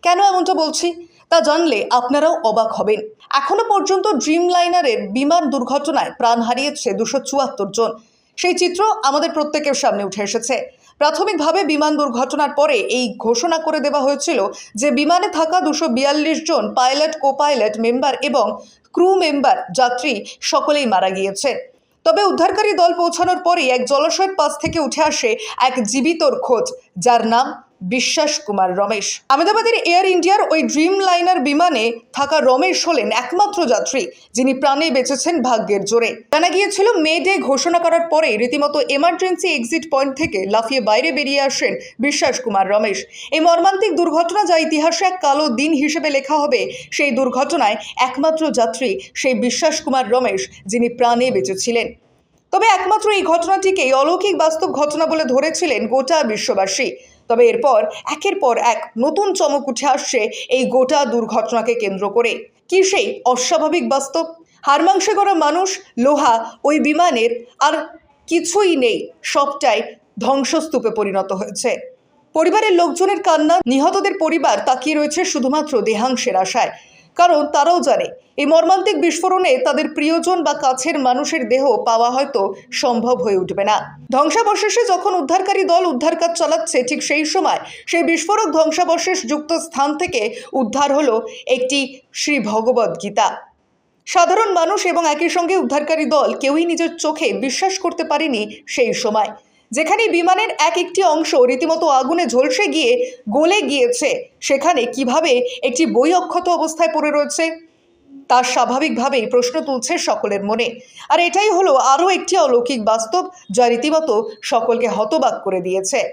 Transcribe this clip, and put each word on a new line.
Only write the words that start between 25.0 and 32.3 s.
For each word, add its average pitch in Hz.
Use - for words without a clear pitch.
আসে 302
এক 262
জীবিতর 285
খোঁজ, 240
যার 233
নাম 233
বিশ্বাস 254
কুমার 190
রমেশ। 202
আহমেদাবাদের 427
এয়ার 349
ইন্ডিয়ার 370
ওই 320
ড্রিমলাইনার 349
বিমানে 285
থাকা 285